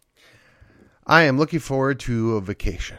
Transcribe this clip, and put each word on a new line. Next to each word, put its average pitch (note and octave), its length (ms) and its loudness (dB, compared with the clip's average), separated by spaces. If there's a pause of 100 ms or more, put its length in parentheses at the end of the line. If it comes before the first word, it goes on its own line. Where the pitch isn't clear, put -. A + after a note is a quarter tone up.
(1040)
I D#3+ 200 6
am C3 120 2
looking D#3 220 0
forward C3+ 400 -2
to A2+ 380 -2
a G2+ 40 -2
vacation. - 580 -6